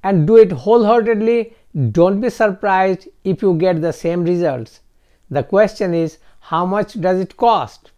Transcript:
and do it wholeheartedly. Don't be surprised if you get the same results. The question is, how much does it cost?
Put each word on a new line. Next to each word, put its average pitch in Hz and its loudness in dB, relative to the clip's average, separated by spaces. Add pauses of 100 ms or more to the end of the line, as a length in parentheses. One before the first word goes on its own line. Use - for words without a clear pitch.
and 185 0
do 226 6
it 208 6
wholeheartedly. 226 0 (340)
Don't 190 2
be 247 -2
surprised 190 -2 (160)
if 190 -4
you 190 0
get 170 0
the 165 -2
same 170 -4
results. 160 -4 (500)
The 135 -2
question 196 -2
is, 165 -4 (200)
how 175 -4
much 202 -6
does 185 0
it 185 -8
cost? 208 -2